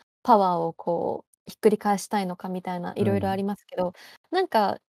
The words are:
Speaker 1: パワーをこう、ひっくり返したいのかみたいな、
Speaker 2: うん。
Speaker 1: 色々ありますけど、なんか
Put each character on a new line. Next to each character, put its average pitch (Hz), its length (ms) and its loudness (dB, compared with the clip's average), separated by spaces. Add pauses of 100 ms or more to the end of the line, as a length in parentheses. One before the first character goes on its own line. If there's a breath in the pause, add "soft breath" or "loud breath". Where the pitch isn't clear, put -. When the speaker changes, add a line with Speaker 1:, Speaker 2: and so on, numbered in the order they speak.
(240 soft breath)
Speaker 1:
パ 233 140 6
ワ 190 180 4
ー - 20 0
を 165 160 -2
こ - 520 -4
う、 - 40 -20 (200)
ひ - 60 -18
っ - 60 -20
く 220 80 8
り 208 80 4
返 202 220 0
し - 100 -12
た 214 100 -2
い 196 60 -4
の 180 100 -6
か 190 140 -12
み 185 120 -8
た 180 140 -6
い 175 60 -8
な、 175 100 -8
Speaker 2:
う - 40 -12
ん。 - 40 -4
Speaker 1:
色 202 140 2
々 196 160 -2
あ 190 60 -2
り 196 100 -4
ま 202 100 -4
す - 100 -16
け - 120 -20
ど、 180 160 -2 (380 loud breath)
な 359 100 0
ん 359 80 -2
か 208 400 0